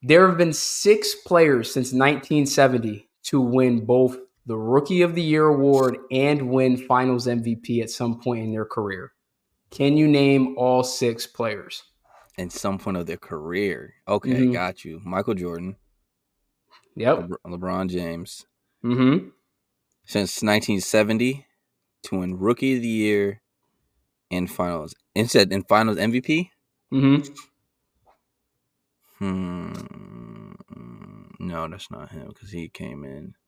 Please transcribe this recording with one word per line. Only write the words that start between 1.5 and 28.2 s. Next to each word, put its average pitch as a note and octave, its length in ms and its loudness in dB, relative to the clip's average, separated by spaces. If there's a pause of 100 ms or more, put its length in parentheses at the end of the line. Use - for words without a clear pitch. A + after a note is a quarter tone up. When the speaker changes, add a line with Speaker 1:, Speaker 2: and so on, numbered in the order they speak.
Speaker 1:
since B2+ 200 -4
nineteen C#3 540 2
seventy A#2+ 640 2 (160)
to C#3+ 160 0
win B2 440 2
both B2+ 320 4 (300)
the A2+ 100 -4
Rookie C#3+ 460 2
of E3+ 140 2
the F3 60 -2
Year D#3 240 2
award C3+ 520 4 (140)
and C3+ 380 2
win C3 260 4
Finals B2 500 0
M A#2+ 160 -2
V A#2 140 -2
P A#2 260 -2
at A2 80 -8
some A#2 300 -4
point A#2 240 -4
in A2 80 -4
their A2 120 -4
career. G2 480 -8 (580)
Can C#3+ 260 2
you D#3 100 4
name C#3 500 4
all B2+ 280 2
six A#2+ 420 -4
players? - 560 -8 (560)
Speaker 2:
In F2+ 120 -8
some G2 280 -6
point F#2+ 200 -6
of F2 80 -6
their E2 100 -8
career. E2+ 760 -6 (120)
Okay, G#2 240 -2
Speaker 1:
Mm-hmm. B2+ 220 2
Speaker 2:
got F2+ 320 -6
you. E2 200 -14
Michael F#2+ 300 -2
Jordan. F2 400 -8 (1200)
Speaker 1:
Yep. B2 240 0
Speaker 2:
LeBr-, - 180 -10 (100)
LeBron F#2 440 -4
James. F2 560 -8 (380)
Speaker 1:
Mm-hmm. B2+ 460 2 (720)
Speaker 2:
Since - 400 -4
nineteen G#2+ 360 2
seventy A2 680 0 (580)
to F#2+ 160 -6
win F#2 180 -6
Rookie B2 380 0
of A#2+ 60 -4
the A#2 60 -6
Year G#2 540 0 (880)
and F2+ 180 -4
Finals. E2+ 460 -6 (220)
And A2+ 140 0
said G2+ 200 4
in G2 120 -2
Finals G#2+ 340 2
M G#2 160 -2
V B2 80 -2
P? D#3+ 300 -2 (420)
Speaker 1:
Mm-hmm. C#3 400 2 (1900)